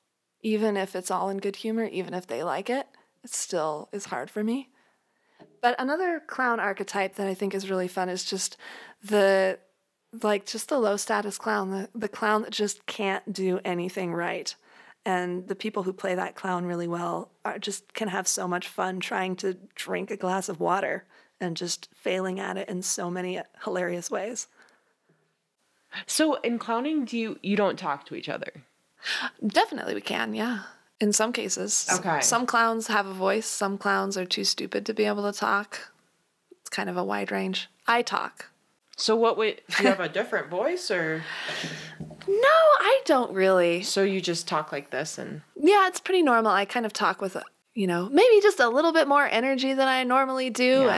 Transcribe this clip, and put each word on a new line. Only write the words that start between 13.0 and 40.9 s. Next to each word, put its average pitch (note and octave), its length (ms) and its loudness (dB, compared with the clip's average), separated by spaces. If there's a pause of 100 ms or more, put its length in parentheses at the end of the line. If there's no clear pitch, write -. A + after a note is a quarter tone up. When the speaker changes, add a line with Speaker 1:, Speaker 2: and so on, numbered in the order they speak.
Speaker 1:
do F#3 320 0
anything F3+ 480 -4
right. E3+ 420 -4 (520)
And F3+ 420 -2
the F#3+ 60 -4
people G#3 280 -4
who F#3 120 -4
play F#3 200 -4
that F3+ 200 -4
clown F3+ 320 -4
really F3 220 -4
well E3+ 420 -6 (160)
are, G#3 120 -4
just - 360 -10
can A3 140 -4
have F#3 200 -4
so F#3+ 180 -2
much F3+ 220 -4
fun F#3 320 -4
trying F#3 360 -4
to F#3 200 -4 (180)
drink F#3 360 -6
a G#3+ 60 -6
glass F#3 340 -2
of E3 100 -8
water F3 440 0 (360)
and E3+ 160 -4
just F3 380 -8
failing F#3 440 -4
at F#3+ 200 -6
it G3 100 -8
in F3+ 140 -6
so F#3 280 -4
many F3+ 300 -6 (240)
hilarious F3 460 -4
ways. A3 360 -6 (1600)
Speaker 2:
So D#4 300 2
in A#3 220 -2
clowning, C4 460 -2
do A#3 120 -6
you, A3 260 -4
you G3+ 140 0
don't G3+ 220 2
talk D3+ 280 -4
to - 80 -14
each - 140 -10
other? - 220 -6 (960)
Speaker 1:
Definitely - 480 -2
we G3+ 60 -6
can, G#3+ 340 -4
yeah. A3 260 -4 (400)
In G#3 120 2
some A3 200 0
cases. G#3 600 -4
Speaker 2:
Okay. F#3 280 0
Speaker 1:
Some A#3 260 2
clowns A3+ 400 2
have G#3 200 0
a F#3+ 60 -8
voice. G3 340 0
Some G3 320 -2
clowns G3 380 0
are F#3 80 -4
too F#3+ 200 -4
stupid G3+ 420 -2
to A3 80 -2
be G#3+ 100 0
able G#3 260 0
to G#3 80 -8
talk. G#3+ 520 -4 (680)
It's - 100 -18
kind G3 180 -4
of F3+ 80 -4
a F3+ 80 0
wide G3 260 -2
range. F#3+ 380 -4 (180)
I A#3 160 4
talk. - 480 -6 (460)
Speaker 2:
So - 200 2
what A3+ 200 4
would, G#3+ 240 0 (160)
do - 60 2
you B3+ 60 6
have - 120 4
a E3+ 80 -2
different F3+ 400 -4
voice C4 420 -2